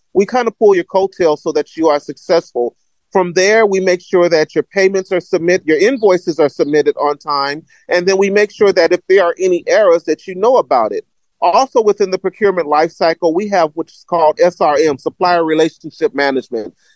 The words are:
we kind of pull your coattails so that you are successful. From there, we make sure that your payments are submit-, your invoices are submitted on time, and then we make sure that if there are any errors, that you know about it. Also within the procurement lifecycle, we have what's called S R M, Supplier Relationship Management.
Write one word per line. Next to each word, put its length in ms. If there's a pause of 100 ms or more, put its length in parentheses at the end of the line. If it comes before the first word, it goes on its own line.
(140)
we 120
kind 220
of 100
pull 160
your 100
coattails 600
so 80
that 260
you 120
are 100
successful. 760 (360)
From 220
there, 320
we 140
make 220
sure 280
that 260
your 80
payments 480
are 80
submit-, 460
your 120
invoices 640
are 100
submitted 480
on 200
time, 480 (220)
and 200
then 100
we 120
make 220
sure 220
that 180
if 160
there 180
are 120
any 300
errors, 380
that 220
you 60
know 240
about 340
it. 140 (360)
Also 400
within 300
the 80
procurement 480
lifecycle, 680
we 160
have 240
what's 300
called 360
S 220
R 180
M, 180
Supplier 460
Relationship 680
Management. 640 (200)